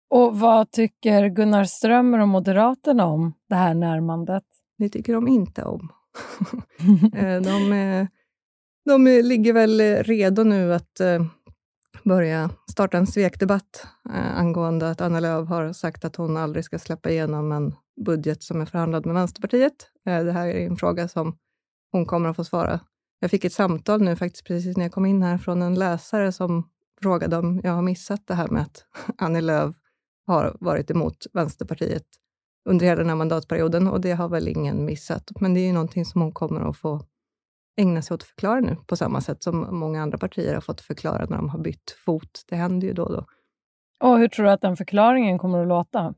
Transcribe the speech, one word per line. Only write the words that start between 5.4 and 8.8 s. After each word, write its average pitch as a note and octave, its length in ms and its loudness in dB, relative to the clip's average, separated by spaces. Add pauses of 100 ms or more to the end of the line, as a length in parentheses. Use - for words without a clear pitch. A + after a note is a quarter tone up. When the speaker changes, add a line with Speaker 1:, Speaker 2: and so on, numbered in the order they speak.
Speaker 2:
om. - 300 -10
<laughs> - 0 - (880)
Speaker 1:
<laughs> F#3+ 340 6
Speaker 2:
Eh, F#3+ 280 0
de G3 320 0
är, G3 340 0 (800)